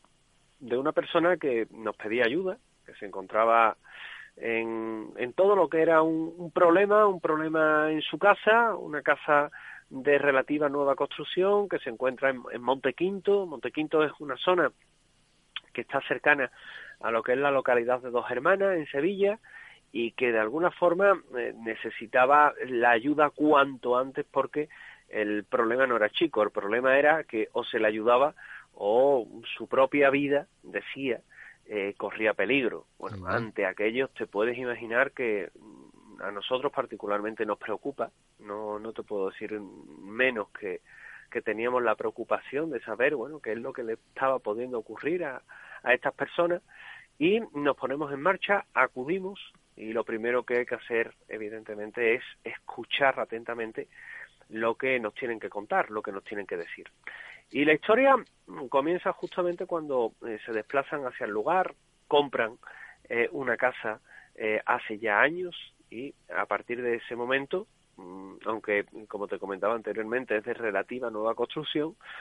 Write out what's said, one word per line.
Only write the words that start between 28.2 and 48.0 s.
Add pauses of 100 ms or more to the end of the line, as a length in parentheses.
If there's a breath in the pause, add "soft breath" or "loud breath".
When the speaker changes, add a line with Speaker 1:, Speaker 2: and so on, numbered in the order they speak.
Speaker 1:
o (320)
su
propia
vida, (160)
decía, (460 loud breath)
eh,
corría
peligro. (120)
Bueno,
Speaker 2:
Ujú.
Speaker 1:
ante
aquello
te
puedes
imaginar
que,
mm,
a
nosotros
particularmente
nos
preocupa, (280)
no,
no
te
puedo
decir
menos (100)
que, (500 loud breath)
que
teníamos
la
preocupación
de
saber,
bueno,
qué
es
lo
que
le
estaba
pudiendo
ocurrir
a, (400 loud breath)
a
estas
personas, (560 loud breath)
y (140)
nos
ponemos